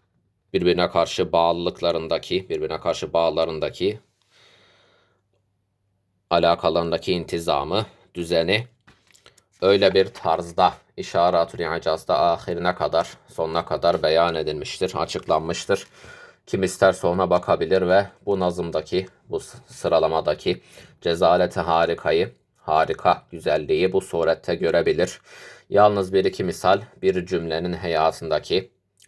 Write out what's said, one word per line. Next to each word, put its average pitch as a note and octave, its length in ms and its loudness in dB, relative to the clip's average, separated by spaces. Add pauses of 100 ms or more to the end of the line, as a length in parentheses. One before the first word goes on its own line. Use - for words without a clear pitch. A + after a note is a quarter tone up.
(520)
birbirine F2 380 2
karşı E2+ 420 0
bağlılıklarındaki, E2+ 1160 -2
birbirine D#2 320 -6
karşı E2 320 -4
bağlarındaki, E2 880 -2 (2250)
alakalarındaki E2+ 840 2
intizamı, E2 760 -2 (280)
düzeni F2 520 0 (960)
öyle F#2+ 320 6
bir F#2+ 100 6
tarzda, E2+ 720 0 (220)
İşaratül E2+ 800 0
İcaz'da D#2+ 420 -2
ahirine F2 540 0
kadar, E2 420 -2 (120)
sonuna E2 360 -4
kadar E2+ 380 0
beyan E2 320 2
edilmiştir, D#2 600 -4
açıklanmıştır. E2+ 920 -2 (600)
Kim F#2+ 160 -4
isterse F#2 440 2
ona F2+ 240 2
bakabilir F2 580 2
ve G2 180 4 (200)
bu G2 140 0
nazımdaki, F2 640 -2 (220)
bu E2 120 -6
s-, - 260 -20
sıralamadaki D#2+ 960 0 (380)
cezaleti F2 600 2
harikayı, E2 720 0 (220)
harika D#2+ 760 0
güzelliği D#2 600 0
bu F#2+ 80 2
surette E2 540 -2
görebilir. E2 640 0 (500)
Yalnız G2+ 420 4
bir F#2+ 120 4
iki F#2+ 200 -2
misal, F#2 380 2 (200)
bir F#2+ 240 0
cümlenin E2 460 -2
heyatındaki, E2 1000 -2 (360)